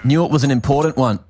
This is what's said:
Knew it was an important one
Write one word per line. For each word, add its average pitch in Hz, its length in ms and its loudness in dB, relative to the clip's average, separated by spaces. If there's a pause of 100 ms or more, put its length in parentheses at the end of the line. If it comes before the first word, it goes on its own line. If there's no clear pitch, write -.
Knew 147 200 2
it 170 80 -2
was 147 120 0
an 139 80 0
important 143 440 0
one 117 240 0 (100)